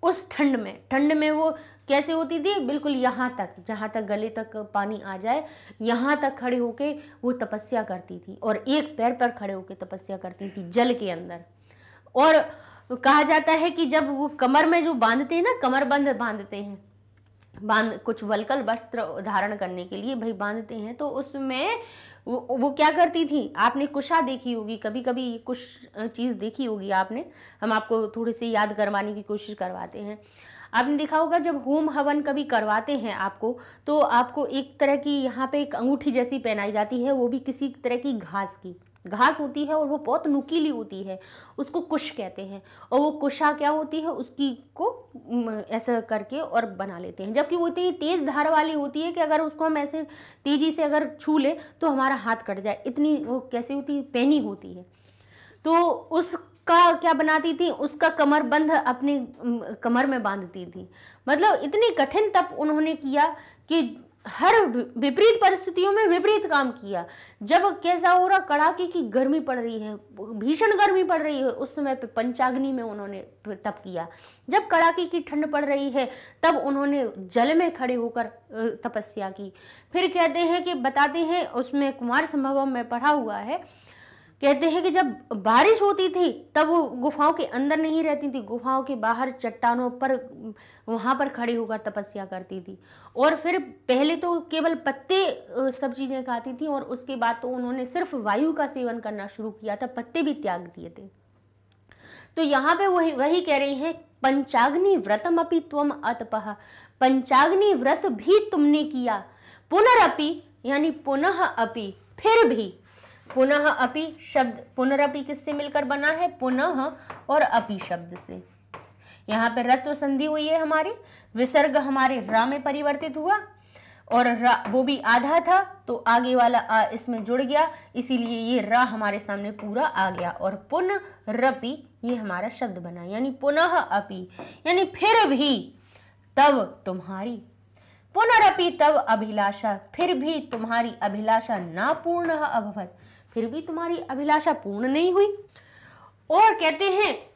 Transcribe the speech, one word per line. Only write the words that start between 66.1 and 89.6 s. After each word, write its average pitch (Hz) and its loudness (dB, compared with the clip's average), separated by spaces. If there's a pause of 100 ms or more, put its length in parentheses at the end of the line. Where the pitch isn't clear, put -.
काम 277 0
किया। 196 -8 (360)
जब 339 2
कैसा 349 2
हो 359 6
रहा, 381 6
कड़ाके 330 2
की 339 -2
गर्मी 262 2
पड़ 269 -4
रही 233 -6
है, 214 -8 (240)
भीषण 233 0
गर्मी 381 4
पड़ 330 2
रही 294 -2
है, 262 0
उस - -6
समय 277 -2
पे 254 -10
पंचाग्नि 254 -2
में 247 -4
उन्होंने 202 -10 (300)
तप 202 -8
किया। 175 -8 (400)
जब 415 2
कड़ाके 330 4
की 349 -4
ठंड 302 -4
पड़ 294 0
रही 277 0
है, 254 -2 (320)
तब 320 4
उन्होंने 277 -2
जल 233 0
में 330 2
खड़े 254 -4
होकर, 233 -4
अ, - -14 (440)
तपस्या 214 -6
की। 190 -14 (400)
फिर 359 0
कहते 339 2
हैं 349 2
कि, 349 -2
बताते 277 2
हैं, 339 0
उसमें 269 -2
कुमार 269 -2
संभवम 277 0
में 240 -4
पढ़ा 247 0
हुआ 233 0
है, 226 -10 (500)
कहते 277 2
हैं 339 0
कि 359 2
जब 311 2 (160)
बारिश 240 6
होती 392 4
थी 359 0
तब 311 4
वो 339 4
गुफाओं 294 0
के 311 -2
अंदर 285 0
नहीं 320 0
रहती 294 -2
थी, 254 -6
गुफाओं 240 -4
के 277 -6
बाहर 233 -2
चट्टानों 240 -2